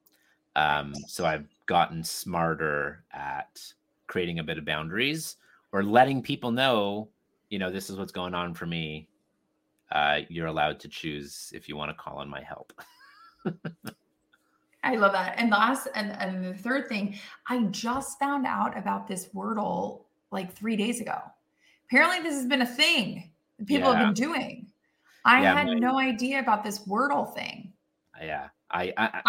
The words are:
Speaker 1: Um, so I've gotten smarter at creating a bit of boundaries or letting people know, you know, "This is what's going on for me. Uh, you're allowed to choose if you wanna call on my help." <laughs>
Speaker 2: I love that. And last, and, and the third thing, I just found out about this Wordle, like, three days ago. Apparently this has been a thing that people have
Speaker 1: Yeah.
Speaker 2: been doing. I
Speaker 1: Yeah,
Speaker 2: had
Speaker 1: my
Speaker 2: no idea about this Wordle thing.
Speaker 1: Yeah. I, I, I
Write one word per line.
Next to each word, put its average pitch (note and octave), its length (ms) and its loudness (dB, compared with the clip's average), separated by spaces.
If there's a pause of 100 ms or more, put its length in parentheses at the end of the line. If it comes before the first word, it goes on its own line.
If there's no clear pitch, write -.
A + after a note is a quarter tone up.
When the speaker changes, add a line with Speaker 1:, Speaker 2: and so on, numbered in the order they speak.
(540)
Speaker 1:
Um, D2 400 2
so C#2+ 300 -6
I've D#2 240 -2 (180)
gotten E2 380 2
smarter D#2+ 1080 -2
at C#2 480 -10 (460)
creating F2 320 -2
a D#2+ 60 -4
bit D#2 140 -4
of D2+ 60 -8
boundaries F#2+ 720 -4 (360)
or G2 100 2
letting B2 400 6
people C3 280 -4
know, G#2+ 580 2 (400)
you G2+ 100 -6
know, F#2 120 -2
"This F#2+ 180 -6
is F#2+ 80 -8
what's F#2+ 160 -8
going F2+ 220 -4
on F2 180 -2
for E2 140 -8
me. D#2+ 420 -6 (800)
Uh, D2 380 4
you're E2 200 -4
allowed D2+ 320 0
to - 80 -16
choose D2 640 -10
if - 140 -16
you D2 80 -10
wanna D2+ 180 -6
call C#2 240 -14
on C#2+ 100 -10
my C#2 140 -10
help." - 300 -16 (720)
<laughs> - 1400 -12
Speaker 2:
I C4 120 0
love G3+ 160 6
that. F#3 260 0
And A#3 120 4
last, A3+ 440 4
and, G3+ 260 -2
and F#3 240 -4
the F#3 100 -6
third B3+ 320 -2
thing, G3+ 320 -4 (300)
I B3 220 0
just A#3+ 480 -4
found C#4 280 0
out G#3 300 -2
about G3 320 -4
this F#3+ 200 -8
Wordle, G2+ 760 -4 (280)
like, F3+ 200 -6
three A3 240 -2
days G#3 240 0
ago. - 180 -6 (680)
Apparently E4+ 340 6
this D#4 140 -2
has C4 120 -2
been C4 160 4
a A#3+ 40 4
thing C4 640 2 (280)
that G#3 80 -10
people C#4 240 6
have A#3 100 6
Speaker 1:
Yeah. A3 60 6
Speaker 2:
been G#3 80 4
doing. C#4+ 560 -2 (540)
I - 180 8
Speaker 1:
Yeah, - 120 8
Speaker 2:
had C#4+ 120 4
Speaker 1:
my A#3+ 80 2
Speaker 2:
no B3 240 4
idea C4 420 2
about G#3+ 220 2
this G3+ 180 -6
Wordle B3+ 540 0
thing. - 380 -10 (480)
Speaker 1:
Yeah. D2 280 -6 (220)
I, F2+ 260 -2
I, A3 100 2
I - 220 -6